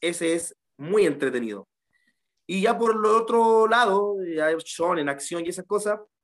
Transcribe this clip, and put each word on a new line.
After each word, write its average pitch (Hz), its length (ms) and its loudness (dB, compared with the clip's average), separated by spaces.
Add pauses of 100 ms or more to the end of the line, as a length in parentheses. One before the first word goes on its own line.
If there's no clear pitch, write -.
ese 165 340 -2
es 165 220 -6 (200)
muy 185 300 0
entretenido. 123 640 -4 (760)
Y 190 180 -4
ya 226 140 2
por 226 200 0
el 214 80 -2
otro 226 640 4
lado, 202 560 2
ya 156 240 -2 (100)
shonen, 165 500 -2
acción 165 380 -6
y 175 40 -6
esas 175 140 -10
cosas, 208 360 -4 (240)